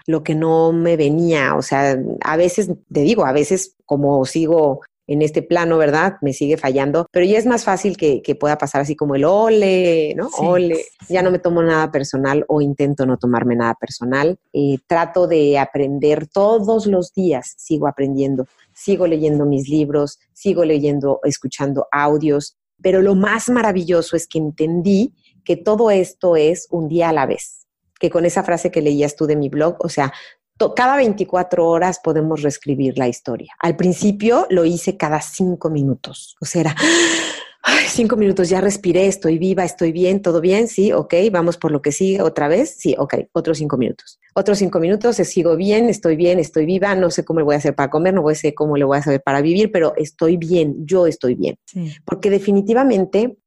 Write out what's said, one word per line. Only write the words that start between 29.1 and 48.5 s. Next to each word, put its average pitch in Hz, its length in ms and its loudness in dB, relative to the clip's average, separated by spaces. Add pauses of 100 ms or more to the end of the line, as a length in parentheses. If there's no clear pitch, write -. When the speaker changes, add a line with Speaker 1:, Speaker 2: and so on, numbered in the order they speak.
Speaker 1:
tú 156 80 -2
de 151 100 0
mi 143 140 -2
blog, 151 300 -2
o 170 100 -4
sea, 139 240 -2 (440)
to-, - 180 0
cada 254 220 2
veinticuatro 180 720 0
horas 170 360 0
podemos 156 400 -2
reescribir 139 540 -4
la 131 100 0
historia. - 520 -8
Al 170 160 -2
principio 208 720 0
lo 175 160 2
hice 175 320 -2
cada 151 240 -2
cinco 180 500 -4
minutos, - 680 -6
o - 40 -10
sea, 175 160 -2
era, 160 160 0
<gasps> - 840 -2
"Ay, - 240 2
cinco 233 300 0
minutos, 190 320 2
ya 185 120 0
respiré, 196 460 0
estoy 165 320 0
viva, 185 240 0
estoy 165 280 -2
bien, 180 300 0
todo 170 200 0
bien, 196 260 2
sí, 202 240 0
ok, - 220 -2 (180)
vamos 170 260 0
por 156 140 -2
lo 143 100 -2
que 147 100 -2
sigue, 190 300 0
otra 160 260 0
vez, 202 300 0
sí, 147 200 -2
ok, 143 180 -4 (180)
otros 160 260 -2
cinco 147 180 -4
minutos. - 420 -6 (140)
Otros 202 260 0
cinco 185 200 0
minutos, 208 400 0
eh, 175 60 2
sigo 165 300 0
bien, 208 340 2
estoy 175 260 0
bien, 175 240 2
estoy 156 260 0
viva, 190 300 0
no 185 160 2
sé 160 140 -4
cómo 165 140 -2
le 151 60 2
voy 147 100 2
a - 40 2
hacer 143 160 -2
para 139 140 -2
comer, 165 240 0
no 185 100 2 (100)
sé 151 200 -4